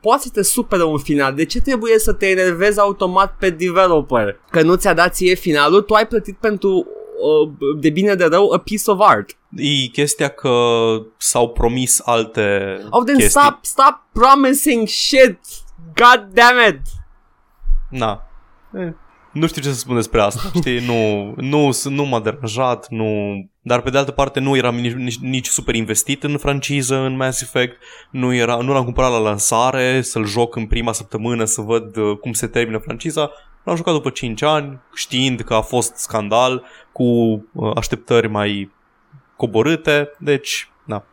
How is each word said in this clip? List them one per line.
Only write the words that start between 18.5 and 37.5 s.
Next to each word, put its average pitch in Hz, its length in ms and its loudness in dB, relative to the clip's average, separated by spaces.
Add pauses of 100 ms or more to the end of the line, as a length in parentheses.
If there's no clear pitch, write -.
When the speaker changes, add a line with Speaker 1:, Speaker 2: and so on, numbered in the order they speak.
Speaker 2:
Eh, 180 200 -8 (380)
nu 156 160 0
știu 160 140 -4
ce 135 80 -4
să 135 60 -2
spun 123 200 -4
despre 113 260 2
asta, 104 200 0 (100)
Speaker 1:
<laughs> 180 80 0
Speaker 2:
știi? 127 260 0
Nu, 107 520 0
nu, 143 320 2 (200)
nu 139 160 -2
m-a 127 140 -2
deranjat, 117 680 -4
nu... 107 460 -4 (260)
Dar 123 200 0
pe 127 80 -4
de 131 80 0
altă 135 140 0
parte 135 280 -2
nu 135 160 0
eram 123 200 0
nici, 120 180 -4
nici, 123 240 -6
nici 127 300 -6
super - 280 -4
investit 113 480 -2
în 147 140 -4
franciză, 139 580 -2
în 131 200 -2
Mass 131 260 -4
Effect. 127 360 -4 (340)
Nu 127 220 -2
era, 120 220 2
nu 120 180 -2
l-am 135 100 2
cumpărat 127 280 0
la 117 80 0
lansare, 127 800 0
să-l 113 240 -4
joc 117 300 -2
în 113 120 -6
prima 117 240 -2
săptămână, 113 540 -4
să 110 160 -4
văd, 110 340 -2
uh, 104 220 0
cum 120 160 -8
se 117 140 -6
termină 113 300 -2
franciza. 147 540 -6 (320)
L-am 175 120 -2
jucat 170 180 -2
după 135 160 -2
cinci 120 320 -8
ani, 147 380 -2 (140)
știind 127 480 -2
că 113 120 -4
a 110 80 2
fost 120 340 -4
scandal, 120 680 -2 (280)
cu, - 120 -4
uh, 113 720 0